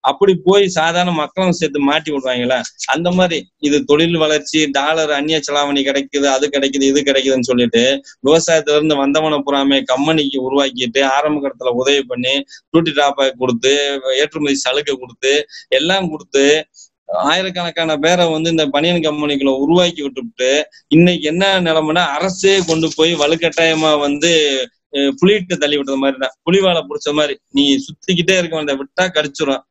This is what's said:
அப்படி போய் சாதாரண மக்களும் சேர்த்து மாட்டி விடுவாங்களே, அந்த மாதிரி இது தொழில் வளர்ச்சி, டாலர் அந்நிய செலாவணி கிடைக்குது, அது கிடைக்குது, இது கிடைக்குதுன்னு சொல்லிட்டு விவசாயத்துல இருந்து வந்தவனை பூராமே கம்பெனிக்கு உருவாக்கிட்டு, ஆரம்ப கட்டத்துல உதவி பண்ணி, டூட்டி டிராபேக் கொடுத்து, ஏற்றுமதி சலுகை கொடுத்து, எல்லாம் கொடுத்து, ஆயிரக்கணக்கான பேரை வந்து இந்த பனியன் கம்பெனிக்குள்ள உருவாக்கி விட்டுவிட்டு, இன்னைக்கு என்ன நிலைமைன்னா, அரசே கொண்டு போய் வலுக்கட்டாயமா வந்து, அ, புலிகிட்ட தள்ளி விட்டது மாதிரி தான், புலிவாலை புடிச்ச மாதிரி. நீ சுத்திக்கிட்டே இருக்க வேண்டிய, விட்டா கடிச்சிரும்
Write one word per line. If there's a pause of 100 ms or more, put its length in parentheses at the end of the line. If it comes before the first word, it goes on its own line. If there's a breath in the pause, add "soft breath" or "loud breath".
அப்படி (100)
போய்
சாதாரண
மக்களும்
சேர்த்து
மாட்டி
விடுவாங்களே, (240)
அந்த
மாதிரி (100)
இது
தொழில்
வளர்ச்சி,
டாலர்
அந்நிய (100)
செலாவணி
கிடைக்குது,
அது
கிடைக்குது,
இது
கிடைக்குதுன்னு
சொல்லிட்டு (240 loud breath)
விவசாயத்துல
இருந்து
வந்தவனை
பூராமே
கம்பெனிக்கு
உருவாக்கிட்டு,
ஆரம்ப
கட்டத்துல
உதவி
பண்ணி, (280 loud breath)
டூட்டி
டிராபேக்
கொடுத்து, (160)
ஏற்றுமதி
சலுகை
கொடுத்து, (220 loud breath)
எல்லாம்
கொடுத்து, (400 loud breath)
ஆயிரக்கணக்கான
பேரை
வந்து
இந்த
பனியன்
கம்பெனிக்குள்ள
உருவாக்கி
விட்டுவிட்டு, (200 soft breath)
இன்னைக்கு
என்ன
நிலைமைன்னா,
அரசே
கொண்டு
போய்
வலுக்கட்டாயமா
வந்து, (360)
அ,
புலிகிட்ட
தள்ளி
விட்டது
மாதிரி
தான், (160)
புலிவாலை
புடிச்ச
மாதிரி. (120)
நீ
சுத்திக்கிட்டே
இருக்க
வேண்டிய,
விட்டா
கடிச்சிரும்